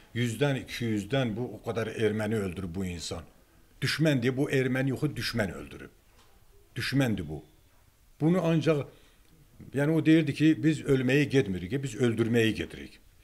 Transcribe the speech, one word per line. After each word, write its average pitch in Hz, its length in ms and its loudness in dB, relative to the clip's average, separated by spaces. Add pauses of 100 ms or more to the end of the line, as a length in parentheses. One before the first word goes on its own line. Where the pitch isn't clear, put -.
(160)
yüzdən, 120 480 0
iki - 220 -6
yüzdən 110 520 0
bu 123 180 -4
o - 100 -16
qədər 110 320 -4
erməni 107 480 0
öldürüb 87 300 -6
bu 98 100 -2
insan. 85 380 -8 (580)
Düşməndir, 135 560 2
bu 147 140 0
erməni 131 420 0
yoxu, 143 220 -2
düşmən 107 380 -2
öldürüb. 71 360 -14 (840)
Düşməndir 117 540 0
bu. 76 120 -10 (800)
Bunu 170 240 2
ancaq, 156 400 2 (880)
yəni 143 240 2
o 143 80 2
deyirdi 156 280 6
ki, 156 300 4
"Biz 151 180 2
ölməyə 135 420 4
getmirik, 107 600 0
biz 117 120 -8
öldürməyə 113 560 2
gedirik." 73 480 -10 (240)